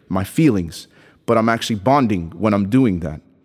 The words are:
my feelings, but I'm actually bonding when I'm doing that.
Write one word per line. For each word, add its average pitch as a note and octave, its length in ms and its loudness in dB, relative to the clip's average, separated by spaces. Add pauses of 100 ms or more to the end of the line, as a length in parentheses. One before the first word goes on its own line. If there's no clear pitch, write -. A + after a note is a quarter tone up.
my F#2 160 -2
feelings, G2 640 0 (380)
but A#2 120 2
I'm A2+ 120 2
actually A2+ 300 -2
bonding G#2 580 0
when G#2 160 0
I'm G2+ 160 0
doing A2 320 2
that. D2+ 180 -8 (260)